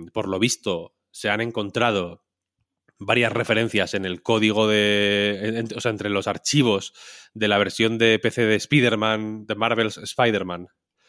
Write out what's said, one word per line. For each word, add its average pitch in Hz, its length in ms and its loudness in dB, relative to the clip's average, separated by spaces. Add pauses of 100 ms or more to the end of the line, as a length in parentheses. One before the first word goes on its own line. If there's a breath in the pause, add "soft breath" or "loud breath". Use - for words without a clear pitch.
(140)
por 104 140 -4
lo 95 100 -2
visto, - 580 -2 (140)
se - 180 -6
han 104 120 0
encontrado 107 840 -2 (720)
varias 113 340 0
referencias 110 640 0
en 95 120 -4
el 90 160 -6
código 107 440 2
de, 104 760 2
en, 110 160 -4
en, 113 180 -4
o - 40 -10
sea, 120 100 -2
entre 104 200 -4
los 98 160 -2
archivos 107 680 0 (400 loud breath)
de 107 140 -2
la 101 100 4
versión 110 400 0
de 110 200 6
P 113 120 -2
C 120 140 0
de 107 120 4
Spider-Man, 107 920 0
de 110 80 -4
Marvel's 113 440 0
Spider-Man, 92 720 -2 (400)